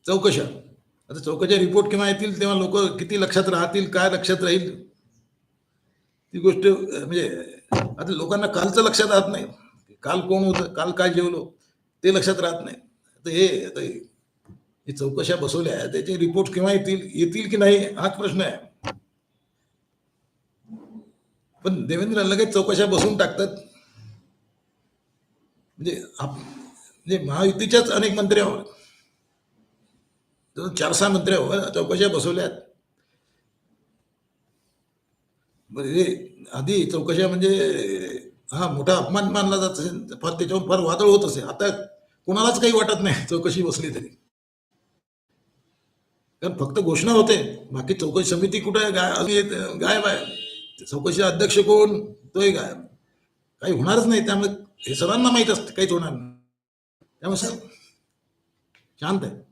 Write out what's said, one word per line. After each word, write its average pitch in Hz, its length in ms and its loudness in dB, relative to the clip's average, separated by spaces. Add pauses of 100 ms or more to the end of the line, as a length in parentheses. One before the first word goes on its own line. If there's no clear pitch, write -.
चौकशा. 185 360 2 (640)
आता 147 100 -12
चौकशा 175 380 0
रिपोर्ट 196 340 2
केव्हा 202 180 0
येतील, 196 300 -2
तेव्हा 202 180 0
लोक 185 200 0 (220)
किती 190 220 -2
लक्षात 185 280 2
राहतील, 180 400 0
काय 185 200 2
लक्षात 180 340 0
राहील, 180 460 -2 (1400)
ती 180 60 -8
गोष्ट, 185 280 4
अ, - 380 0
म्हणजे 143 480 -6 (180)
आता - 400 -2
लोकांना 202 360 -2
कालचं 202 360 2
लक्षात 214 240 4
राहत 196 200 4
नाही, 202 180 -6 (580)
काल 170 160 -2
कोण 190 240 0
होतं, 185 300 0
काल 170 180 -4
काय 180 220 2
जेवलो, 175 380 -2 (520)
ते 190 120 4
लक्षात 185 240 0
राहत 170 260 -4
नाही. - 120 -16 (380)
आता - 140 -14
हे, 165 360 2
आता - 140 -10
हे, 170 80 -6 (1000)
हे 143 40 -12
चौकशा 139 440 -2
बसवल्या, 143 520 -4
त्याचे 160 300 -4
रिपोर्ट 170 360 0
केव्हा 190 200 2
येतील, 190 400 -2
येतील 170 360 -2
की 214 80 0
नाही, 202 200 8
हाच 196 400 -2
प्रश्न 190 240 -2
आहे. - 260 -6 (3000)
पण 175 220 -2
देवेंद्र 196 380 -2
लगेच 202 300 2
चौकशा 202 320 2
बसवून 190 320 2
टाकतात. 190 300 0 (2250)
म्हणजे 165 260 -8 (160)
आप-, 139 180 -8
म्हणजे - 840 -10
महायुतीच्याच 196 680 2
अनेक 208 220 0
मंत्री 202 280 2
आहोत, - 260 -2 (1900)
जवळ 180 120 -8
चार 165 220 -2
सहा 202 180 4
मंत्री 190 240 2
आहोत, 185 300 0 (100)
चौकशा 175 340 2
बसवल्यात. 175 420 -2 (3250)
बरं, 139 160 -10
हे 160 420 0 (260)
आधी 165 380 0
चौकशा 170 360 0
म्हणजे 185 260 2 (1000)
हा 165 160 -4
मोठा 143 300 2
अपमान 170 260 -2
मानला 196 340 0
जात 185 120 0
असेल, 175 380 -8 (140)
फार 165 120 -4
त्याच्यावर 170 360 -4
फार 185 100 4
वादळ 175 260 2
होत 202 200 8
असेल. 135 180 -4
आता 202 420 -4 (400)
कोणालाच 226 360 2
काही 233 120 6
वाटत 208 280 2
नाही 147 240 0
चौकशी 170 380 -2
बसली 151 320 -4
तरी, - 120 -10 (2250)
कारण 175 160 -6
फक्त 139 220 -2
घोषणा 165 320 2
होते, 214 600 4
बाकी 131 220 -4
चौकशी 165 360 -2
समिती 185 300 0
कुठं 202 240 -2
आहे, 208 80 0
गा-, 180 220 0
अजून 202 180 -2
येत, 202 200 2 (300)
गायब 202 240 0
आहे. - 420 -4 (380)
चौकशीचा 165 420 0
अध्यक्ष 190 320 2
कोण, 208 540 4
तोही 196 380 0
गायब. - 340 -6 (760)
काही 185 120 -2
होणारच 196 320 2
नाही, 226 200 4
त्यामुळे 202 240 0 (280)
हे - 180 -8
सर्वांना 226 360 2
माहीत 226 180 4
असतं - 160 -2
काहीच 185 260 -2
होणार 160 200 -2
नाही, 123 220 -12 (840)
त्यामुळे 185 180 -4
सर 233 180 -4 (1400)
शांत 185 240 -2
आहे. - 180 -12 (100)